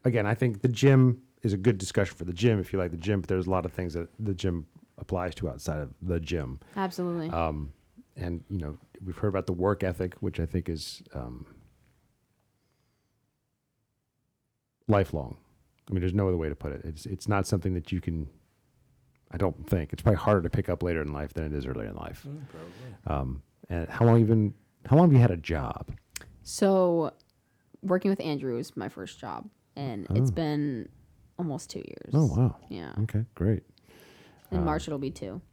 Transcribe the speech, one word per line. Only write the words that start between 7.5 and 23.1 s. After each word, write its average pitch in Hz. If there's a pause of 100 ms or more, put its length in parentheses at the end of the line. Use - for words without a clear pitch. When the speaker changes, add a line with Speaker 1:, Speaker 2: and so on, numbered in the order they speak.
Speaker 1:
and, 87
you 98
know, 76 (260)
we've 92
heard 107
about 95
the 95
work 95
ethic, 90
which 87
I 80
think 87
is, - (120)
um, 60 (3500)
lifelong. 95 (520)
I -
mean, 92
there's 90
no 98
other 90
way 80
to 71
put 73
it. -
It's, 78
it's -
not 101
something 95
that 85
you 90
can, 80 (1040)
I -
don't 85
think. 82
It's -
probably 104
harder 101
to -
pick -
up 87
later 85
in 73
life 73
than 80
it 76
is 69
earlier 55
in 50
life. -
Speaker 3:
Mm, 147
probably. 87